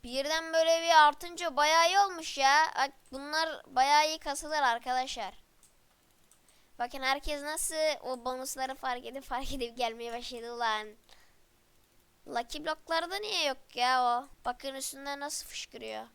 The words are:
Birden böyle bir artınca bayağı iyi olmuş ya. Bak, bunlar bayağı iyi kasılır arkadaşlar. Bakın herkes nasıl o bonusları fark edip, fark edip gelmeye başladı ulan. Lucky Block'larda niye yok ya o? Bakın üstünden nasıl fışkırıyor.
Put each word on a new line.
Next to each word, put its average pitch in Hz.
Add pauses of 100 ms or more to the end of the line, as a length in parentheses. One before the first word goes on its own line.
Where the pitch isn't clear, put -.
Birden 302
böyle 330
bir 320
artınca 330
bayağı 320
iyi 381
olmuş 349
ya. 285
Bak, 277 (220)
bunlar 294
bayağı 285
iyi 320
kasılır 302
arkadaşlar. 254 (1300)
Bakın 254
herkes 285
nasıl 311 (280)
o 247
bonusları 262
fark 247
edip, 262
fark 269
edip 240
gelmeye 233
başladı 240
ulan. 214 (1400)
Lucky -
Block'larda 330
niye 403
yok 269 (160)
ya 254
o? 247 (160)
Bakın 254
üstünden 277
nasıl 294
fışkırıyor. 220 (100)